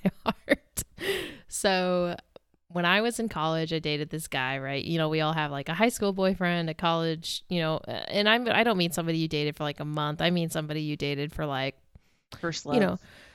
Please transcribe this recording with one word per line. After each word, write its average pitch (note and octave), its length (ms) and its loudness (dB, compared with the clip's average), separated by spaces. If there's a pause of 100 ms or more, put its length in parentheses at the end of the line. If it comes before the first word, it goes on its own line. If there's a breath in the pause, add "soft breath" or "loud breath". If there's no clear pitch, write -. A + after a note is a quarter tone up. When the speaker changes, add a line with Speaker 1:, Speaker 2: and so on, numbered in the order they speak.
(100)
Speaker 1:
<laughs> - 140 -8
heart. - 580 -2 (680 loud breath)
So F3+ 680 0 (520)
when F3 160 -2
I F#3 160 6
was A#3 180 0
in A3+ 120 -2
college, D#3+ 420 0
I D#3+ 60 0
dated D3+ 320 -2
this D#3 180 -6
guy, C3+ 300 -2
right? C3+ 260 -4
You E3 140 0
know, D#3+ 100 2
we D#3 140 2
all D#3 100 2
have, D#3 180 0
like, C#3 200 -6
a E3 40 -4
high A3 140 4
school G3+ 240 0
boyfriend, F3+ 560 2
a D#3 60 -4
college, E3 720 0
you F3 120 0
know, D#3+ 160 0 (120)
uh, - 40 -6 (160)
and G#3 200 2
I'm, A#3+ 200 4
I G#3+ 160 4
don't A3+ 120 4
mean E3+ 160 2
somebody E3 260 0
you D#3+ 100 2
dated D3 280 -2
for, - 80 -6
like, D3 160 -4
a D3 40 -6
month. D3+ 360 -2
I E3+ 100 2
mean E3+ 200 2
somebody D#3 320 -2
you D3 140 -2
dated C#3+ 360 -4
for, D#3 140 -4
like, C3+ 300 -2 (640)
Speaker 2:
First E3 260 -6
Speaker 1:
you B3 140 2
know, F#3+ 100 4
Speaker 2:
love. F3+ 100 -4 (340 loud breath)